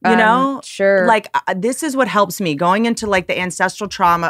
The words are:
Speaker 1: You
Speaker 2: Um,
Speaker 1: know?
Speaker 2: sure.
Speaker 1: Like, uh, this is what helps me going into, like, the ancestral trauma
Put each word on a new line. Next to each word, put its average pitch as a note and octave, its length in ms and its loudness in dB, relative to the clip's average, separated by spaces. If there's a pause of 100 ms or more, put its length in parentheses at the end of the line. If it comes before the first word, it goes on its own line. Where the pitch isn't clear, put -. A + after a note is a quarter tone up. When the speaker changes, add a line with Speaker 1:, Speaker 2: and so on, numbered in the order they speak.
Speaker 1:
You F#3 60 4
Speaker 2:
Um, F#3 60 4
Speaker 1:
know? B3+ 460 2
Speaker 2:
sure. G3 440 2
Speaker 1:
Like, G#3 260 2
uh, - 220 -2
this A3+ 280 -4
is C4+ 140 -4
what B3+ 100 2
helps F#3+ 320 0
me D#3+ 160 -2
going F3+ 300 0
into, A3+ 220 -4
like, F#3 200 0
the F3+ 120 -4
ancestral F#3 500 -4
trauma E3+ 400 0